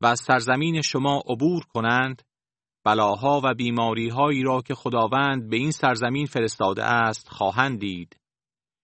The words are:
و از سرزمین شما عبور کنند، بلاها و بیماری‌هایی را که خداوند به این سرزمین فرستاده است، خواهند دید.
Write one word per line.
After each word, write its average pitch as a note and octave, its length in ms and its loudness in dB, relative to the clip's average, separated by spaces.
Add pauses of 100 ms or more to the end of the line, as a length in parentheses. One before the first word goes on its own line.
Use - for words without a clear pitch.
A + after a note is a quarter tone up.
و A#2 40 2
از A#2+ 140 4
سرزمین C3+ 600 0
شما C#3+ 460 0
عبور D#3 380 0
کنند، B2 560 0 (640)
بلاها G#2+ 580 2
و C3 100 2
بیماری‌هایی A#2+ 920 0
را C3 180 0
که C3 140 -6
خداوند B2 720 0
به A2+ 80 0
این C#3+ 140 0
سرزمین B2+ 540 0
فرستاده G#2+ 580 -2
است، A2+ 460 0
خواهند A#2+ 500 -2
دید. F#2 400 -8 (640)